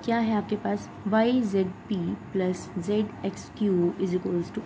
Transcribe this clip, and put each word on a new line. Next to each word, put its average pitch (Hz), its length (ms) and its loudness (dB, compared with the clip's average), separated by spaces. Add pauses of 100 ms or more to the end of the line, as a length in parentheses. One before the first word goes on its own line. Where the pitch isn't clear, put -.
क्या 233 120 2
है 220 180 2
आपके 208 200 0
पास, 202 340 -2 (180)
Y 226 360 4
Z 190 240 2 (220)
P 202 80 0 (360)
plus 185 360 0 (100)
Z 208 460 -2
X - 320 -6
Q 180 440 4
is 185 100 0
equals 180 440 -2
to 220 100 -2